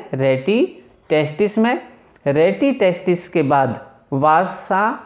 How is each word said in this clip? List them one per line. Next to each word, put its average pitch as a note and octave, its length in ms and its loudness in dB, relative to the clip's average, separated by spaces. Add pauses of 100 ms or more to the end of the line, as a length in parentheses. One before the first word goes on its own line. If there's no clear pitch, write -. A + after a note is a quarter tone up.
(120)
rete C3+ 440 0 (560)
testis D#3 460 0
में, A#3+ 240 0 (440)
rete F3+ 540 2
testis F3+ 480 0
के E3+ 160 0
बाद C3 360 0 (340)
vasa D#3+ 680 0 (240)